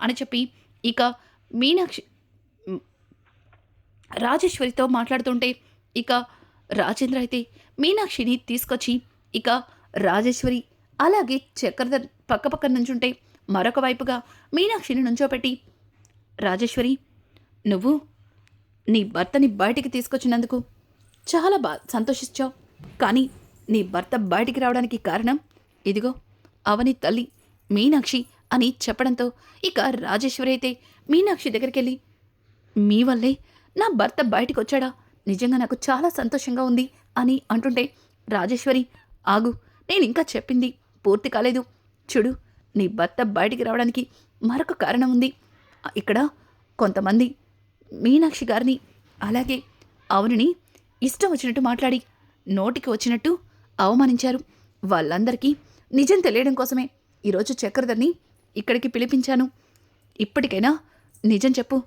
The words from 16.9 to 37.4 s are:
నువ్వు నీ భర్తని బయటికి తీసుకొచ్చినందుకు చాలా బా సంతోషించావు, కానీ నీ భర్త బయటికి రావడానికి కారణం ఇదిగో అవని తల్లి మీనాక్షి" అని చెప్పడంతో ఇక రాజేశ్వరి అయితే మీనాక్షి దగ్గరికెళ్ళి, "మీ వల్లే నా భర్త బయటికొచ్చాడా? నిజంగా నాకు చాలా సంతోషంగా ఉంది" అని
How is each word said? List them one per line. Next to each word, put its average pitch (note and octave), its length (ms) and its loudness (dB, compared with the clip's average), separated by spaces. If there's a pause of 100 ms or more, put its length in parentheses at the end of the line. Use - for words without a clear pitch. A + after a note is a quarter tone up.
నువ్వు A3+ 340 2 (880)
నీ G#3+ 140 4
భర్తని F#3 440 2
బయటికి A3+ 420 0
తీసుకొచ్చినందుకు B3 760 -2 (720)
చాలా F#4 220 4
బా A3 220 -4 (100)
సంతోషించావు, C4 640 -4 (500)
కానీ C4 280 2 (400)
నీ G#3+ 140 2
భర్త F#3 320 -4
బయటికి A3+ 440 -2
రావడానికి B3 380 0
కారణం A3+ 420 -2 (480)
ఇదిగో G#3+ 260 -2 (540)
అవని A#3+ 260 2
తల్లి A#3 340 -2 (440)
మీనాక్షి" B3 540 2 (280)
అని B3+ 200 2 (160)
చెప్పడంతో B3 420 -2 (320)
ఇక F#4 160 -2
రాజేశ్వరి C4 720 -2
అయితే B3+ 280 -2 (320)
మీనాక్షి F4 400 2
దగ్గరికెళ్ళి, B3+ 500 -2 (760)
"మీ G#3 260 4
వల్లే B3+ 340 2 (400)
నా G#4+ 160 2
భర్త B3 280 0
బయటికొచ్చాడా? B3+ 720 0 (340)
నిజంగా B3 300 0
నాకు B3 180 0 (140)
చాలా C#4 200 2
సంతోషంగా C4 540 -2
ఉంది" B3+ 260 2 (280)
అని B3+ 240 2 (100)